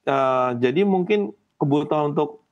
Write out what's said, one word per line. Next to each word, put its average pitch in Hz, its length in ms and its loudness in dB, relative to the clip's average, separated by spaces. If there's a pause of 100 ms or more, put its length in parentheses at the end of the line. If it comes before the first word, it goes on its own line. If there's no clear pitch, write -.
eh, 131 420 0 (120)
jadi 147 260 2
mungkin 196 480 0 (240)
kebutuhan 147 560 0
untuk, 147 360 -4